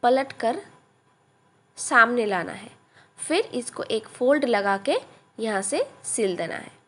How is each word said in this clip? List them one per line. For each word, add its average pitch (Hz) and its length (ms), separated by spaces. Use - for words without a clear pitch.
पलट 262 300
कर 247 260
सामने 240 480
लाना 185 260
है, 202 180
फिर 339 340
इसको - 320
एक 220 240
फोल्ड 277 360
लगा 202 340
के 285 180
यहाँ 214 240
से 339 220
सिल 190 300
देना 175 200
है। - 160